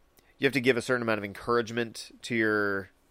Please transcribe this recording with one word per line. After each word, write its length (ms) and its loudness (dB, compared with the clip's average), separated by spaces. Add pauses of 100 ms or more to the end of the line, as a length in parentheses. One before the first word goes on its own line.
(380)
you 80 0
have 80 2
to 80 0
give 160 6
a 40 0
certain 200 0
amount 160 0
of 80 -6
encouragement 840 -4 (120)
to 120 -4
your, 560 0 (200)